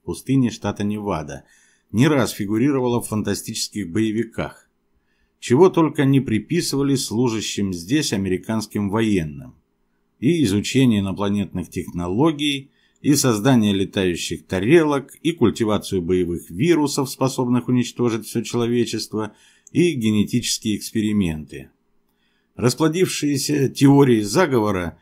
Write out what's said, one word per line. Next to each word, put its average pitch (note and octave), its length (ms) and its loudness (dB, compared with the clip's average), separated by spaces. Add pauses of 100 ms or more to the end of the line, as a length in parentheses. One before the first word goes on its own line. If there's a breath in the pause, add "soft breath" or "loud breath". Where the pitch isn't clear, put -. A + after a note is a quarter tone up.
в - 20 -20
пустыне B2+ 460 -2
штата G2+ 340 -6
Невада F2 600 -6 (460 soft breath)
не A#2 160 4
раз C3+ 260 2
фигурировала A#2+ 680 0
в - 80 -10
фантастических G2+ 840 -6
боевиках. A2 800 -4 (720)
Чего E3 300 4
только D3+ 340 0
не C3+ 160 4
приписывали C#3 720 -2
служащим A2 800 -2
здесь F#2+ 400 -2
американским G2+ 800 -2
военным. E2+ 640 -2 (680)
И D3+ 240 2
изучение G#2+ 560 2
инопланетных G2 720 -4
технологий – C3+ 960 -4 (320 soft breath)
и D3 160 2
создание A2+ 560 2
летающих F#2 760 -2
тарелок, C#3 800 2
и C3+ 80 0
культивацию G2+ 680 0
боевых E2+ 500 -2
вирусов, C#3+ 600 0
способных B2+ 560 0
уничтожить A#2+ 600 0
все A#2 160 -4
человечество, A2+ 920 -2 (380 soft breath)
и E3 220 2
генетические A2 840 -2
эксперименты. E2 920 -4 (840)
Расплодившиеся D3 1160 0
теории C#3 500 6
заговора G#2 800 0